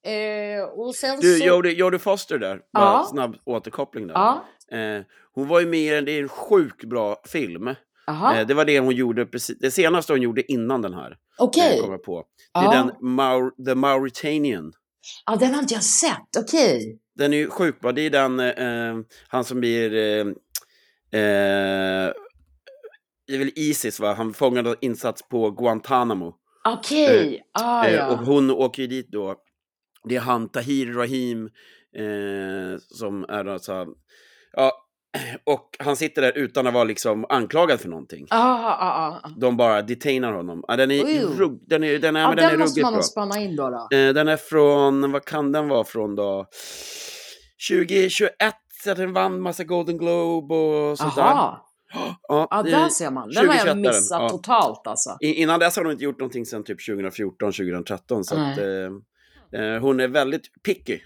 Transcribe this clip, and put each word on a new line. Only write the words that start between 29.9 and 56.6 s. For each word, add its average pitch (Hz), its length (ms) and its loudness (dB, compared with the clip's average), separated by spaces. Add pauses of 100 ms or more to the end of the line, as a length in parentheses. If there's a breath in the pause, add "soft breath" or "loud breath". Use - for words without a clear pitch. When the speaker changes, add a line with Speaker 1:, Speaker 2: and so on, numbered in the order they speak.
Speaker 2:
Det 123 80 -2
är 123 40 -2
han, 117 280 -2
Tahir 131 440 -4
Rahim, 120 520 -4 (520 soft breath)
eh, 98 840 -6
som 101 480 -10
är 104 160 -6
då 95 140 -8
så - 140 -12
här, 92 140 -8 (680 soft breath)
ja, - 200 2 (420)
<clears throat> 127 300 -12
och - 340 -4
han 139 180 -2
sitter 151 260 -2
där 127 160 4
utan 131 280 0
att 123 80 0
vara 120 100 4
liksom 110 440 -2
anklagad 139 520 2
för 95 80 -12
någonting. 78 420 -14
Speaker 1:
Ah, 226 80 2
ah, 233 420 2
ah, 165 420 -4
ah. 143 140 -18
Speaker 2:
De 123 200 2
bara 113 260 4
detainar 120 500 -2
honom. 87 360 -8
Ja, 147 80 0
den 131 140 4
är 156 140 2
Speaker 1:
Oj. 294 200 0 (120)
Speaker 2:
rugg-, 156 300 0
den 156 180 2
är, 151 140 2
den 156 180 0
är, 156 40 0
Speaker 1:
Ja, 160 80 4
Speaker 2:
men 160 80 4
den 165 100 6
Speaker 1:
den 160 80 4
Speaker 2:
är 156 40 2
Speaker 1:
måste 160 220 2
Speaker 2:
ruggigt - 40 4
Speaker 1:
man 240 80 0
Speaker 2:
bra. 220 40 -2
Speaker 1:
nog 175 80 0
spana 202 360 -4
in 190 160 -6
då, 135 140 -4 (200)
då. 139 60 2
Speaker 2:
Eh, 135 180 4
den 151 140 2
är 156 80 2
från, 143 760 4
vad 139 120 -4
kan 147 280 -2
den 151 160 0
vara 117 160 2
från 107 320 -4
då? 98 300 -4 (1120 loud breath)
Tjugohundratjugoett, 185 960 2 (300)
så 208 60 -4
att 190 60 0
den 185 160 -4
vann 185 280 0
massa 180 240 -6
Golden 170 340 -2
Globe 170 560 0
och 151 440 0
sånt 151 200 -2
Speaker 1:
Aha. 139 320 4
Speaker 2:
där. - 140 -14
<gasps> - 60 -20 (580 loud breath)
Ja, 151 220 2
Speaker 1:
Ja, 202 80 0
Speaker 2:
eh, 214 60 0
Speaker 1:
där 302 240 4
ser 156 220 -4
man. 131 180 -8
Den 131 80 -4 (120)
har 311 60 8
jag - 60 6
Speaker 2:
tjugohundratjugoett 202 60 4
är 151 80 4
den. - 60 -2
Speaker 1:
missat 123 420 2
Speaker 2:
Ja. 117 60 0
Speaker 1:
totalt, 170 580 0
alltså. 110 340 -6
Speaker 2:
I-, 151 140 0
innan 160 260 2
dess 170 160 2
har 190 80 -2
de 156 80 0
inte 131 120 -6
gjort 139 140 -4
någonting 127 280 -8
sedan 107 180 -8